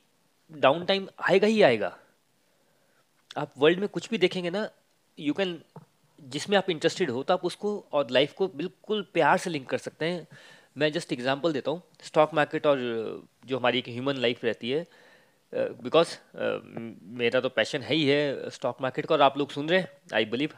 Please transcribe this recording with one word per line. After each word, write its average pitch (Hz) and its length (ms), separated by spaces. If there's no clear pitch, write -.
डाउन 151 340
टाइम 196 240
आएगा 196 180
ही 220 140
आएगा। 110 380
आप 143 200
वर्ल्ड 165 220
में 202 100
कुछ - 200
भी 226 80
देखेंगे 180 320
ना, 196 220
you 147 180
can, 185 180
जिसमें 147 360
आप 190 120
इंटरेस्टेड 160 400
हो 123 140
तो 185 100
आप 175 120
उसको 208 460
और 135 200
लाइफ 135 220
को 196 140
बिल्कुल 180 540
प्यार 170 360
से 185 120
लिंक 139 200
कर 131 80
सकते - 280
हैं। 165 220
मैं 151 140
just 165 220
एग्जांपल 135 400
देता 131 180
हूँ, 175 120
स्टॉक 156 320
मार्केट 151 320
और 143 120
जो 127 120
हमारी 123 220
एक 120 100
ह्यूमन 131 260
लाइफ 123 300
रहती 117 260
है, 165 160
अ, 117 140
because, 120 480
अ, 107 280
म-, 110 400
मेरा 120 360
तो 123 100
पैशन 117 320
है 113 140
ही 156 100
है 139 440
स्टॉक 127 320
मार्केट 131 240
का, 160 100
और 143 60
आप 139 160
लोग - 140
सुन 147 180
रहे 185 100
हैं, - 280
I 110 240
believe 139 260